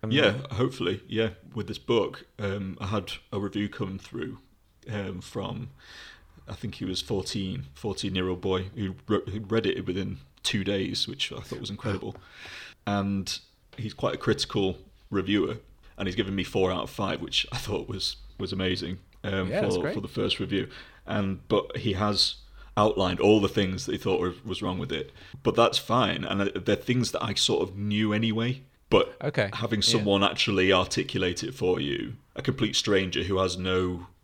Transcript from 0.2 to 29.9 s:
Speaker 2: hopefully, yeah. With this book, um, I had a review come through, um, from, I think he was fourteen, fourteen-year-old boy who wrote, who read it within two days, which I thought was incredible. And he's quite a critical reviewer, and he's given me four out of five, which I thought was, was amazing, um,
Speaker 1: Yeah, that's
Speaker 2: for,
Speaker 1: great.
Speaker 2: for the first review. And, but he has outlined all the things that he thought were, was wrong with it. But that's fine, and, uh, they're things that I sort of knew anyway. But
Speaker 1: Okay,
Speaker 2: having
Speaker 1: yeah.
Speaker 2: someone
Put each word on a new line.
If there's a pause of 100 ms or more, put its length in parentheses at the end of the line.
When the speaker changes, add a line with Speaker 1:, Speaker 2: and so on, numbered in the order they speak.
Speaker 2:
hopefully,
yeah. (220)
With
this
book, (140)
um,
I
had (220)
a
review
come
through, (520)
um,
from, (800)
I
think
he
was
fourteen,
fourteen-year-old
boy
who (120)
wrote,
who
read
it
within (240)
two
days,
which
I
thought
was
incredible. (720)
And (400)
he's
quite
a
critical (320)
reviewer, (400)
and
he's
given
me
four
out
of
five,
which
I
thought
was, (200)
was
amazing, (240)
um,
Speaker 1:
Yeah,
that's
Speaker 2:
for,
Speaker 1:
great.
Speaker 2:
for
the
first
review. (400)
And,
but
he
has (420)
outlined
all
the
things
that
he
thought
were, (120)
was
wrong
with
it. (300)
But
that's
fine,
and,
uh, (140)
they're
things
that
I
sort
of
knew
anyway. (300)
But
Speaker 1:
Okay,
Speaker 2:
having
Speaker 1:
yeah.
Speaker 2:
someone